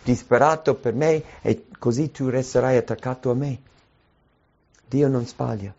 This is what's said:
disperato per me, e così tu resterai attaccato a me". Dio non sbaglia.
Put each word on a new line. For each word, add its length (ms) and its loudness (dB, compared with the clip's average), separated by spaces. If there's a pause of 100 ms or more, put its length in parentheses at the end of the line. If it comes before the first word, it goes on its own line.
disperato 720 2
per 180 -4
me, 300 0 (180)
e 240 -2 (140)
così 320 -2
tu 180 -4
resterai 480 0
attaccato 540 -2
a 40 2
me". 260 -4 (1300)
Dio 220 0
non 180 -2
sbaglia. 520 -8